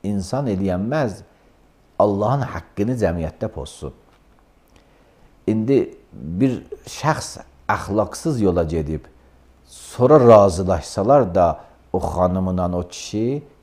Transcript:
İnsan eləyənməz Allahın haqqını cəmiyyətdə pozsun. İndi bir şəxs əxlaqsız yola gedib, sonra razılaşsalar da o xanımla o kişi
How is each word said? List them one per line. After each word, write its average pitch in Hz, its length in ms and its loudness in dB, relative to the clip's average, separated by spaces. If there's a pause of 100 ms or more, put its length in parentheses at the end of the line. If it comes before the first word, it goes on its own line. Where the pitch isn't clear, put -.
İnsan 104 440 -4
eləyənməz 101 760 -2 (760)
Allahın 104 560 0
haqqını 101 440 -4
cəmiyyətdə 85 500 -2
pozsun. - 460 -12 (1500)
İndi 110 320 2 (340)
bir 85 500 -2 (260)
şəxs - 560 -6 (240)
əxlaqsız 104 760 -2
yola 90 220 2
gedib, 78 420 -6 (580)
sonra - 640 2
razılaşsalar 98 1040 4
da 87 260 2 (320)
o 95 80 -2
xanımla 90 760 -2
o 90 120 -2
kişi 123 540 -6 (200)